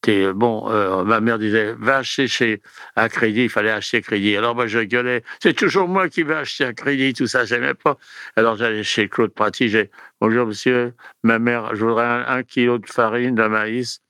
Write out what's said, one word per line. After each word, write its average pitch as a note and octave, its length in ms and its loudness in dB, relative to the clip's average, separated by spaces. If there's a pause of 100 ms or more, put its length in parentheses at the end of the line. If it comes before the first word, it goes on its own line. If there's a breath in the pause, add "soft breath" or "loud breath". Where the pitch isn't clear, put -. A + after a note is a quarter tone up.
des, G2 300 2
bon, A2 380 0
euh, F#2+ 320 0
ma G#2+ 180 2
mère A2+ 160 0
disait, « G#2+ 420 0
Va B2+ 180 2
acheter C3 300 -2
chez, A2+ 340 -2 (340 loud breath)
à A2+ 120 2
crédit », A2 360 0
il A#2 60 0
fallait G#2+ 200 0
acheter G#2+ 320 -2
crédit. G#2 340 0
Alors A#2 200 0
moi, A#2+ 100 0
je A2 140 -2
gueulais, « B2 440 -2 (160 loud breath)
C'est E3+ 140 4
toujours F3+ 340 2
moi F#3 220 0
qui E3+ 140 -4
vais D3+ 100 -2
acheter D3 320 -4
à A#2+ 80 -6
crédit », C3+ 420 -2
tout B2+ 120 -2
ça, B2 180 0
j'aimais B2 300 -2
pas. - 220 0 (380 loud breath)
Alors A2+ 200 4
j'allais G#2+ 260 -2
chez G#2 280 0
Claude A2 220 2
Praty, G#2+ 380 0
j'ai, « G#2 220 0 (280 loud breath)
Bonjour A2+ 280 2
monsieur, A#2+ 480 0 (260 loud breath)
ma A2+ 160 4
mère, A2+ 380 0
je G#2+ 100 -2
voudrais A2+ 200 2
un, A#2+ 220 -2
un B2+ 140 -2
kilo A#2+ 380 0
de - 80 -14
farine, A#2+ 480 0
de A2+ 80 4
maïs A2 680 -2